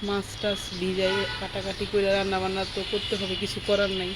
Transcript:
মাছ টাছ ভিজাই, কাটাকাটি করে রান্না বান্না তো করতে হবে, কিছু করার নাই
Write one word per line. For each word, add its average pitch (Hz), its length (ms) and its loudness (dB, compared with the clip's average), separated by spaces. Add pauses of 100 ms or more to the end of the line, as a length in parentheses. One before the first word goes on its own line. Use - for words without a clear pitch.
মাছ 202 180 0 (160)
টাছ 202 180 0 (200)
ভিজাই, 190 360 2 (240)
কাটাকাটি 196 520 -4
করে 196 240 4
রান্না 190 260 2
বান্না 190 200 0 (120)
তো 202 60 -2 (120)
করতে 208 280 0
হবে, 190 220 -2
কিছু 202 160 -4 (100)
করার 202 320 4
নাই 180 160 -2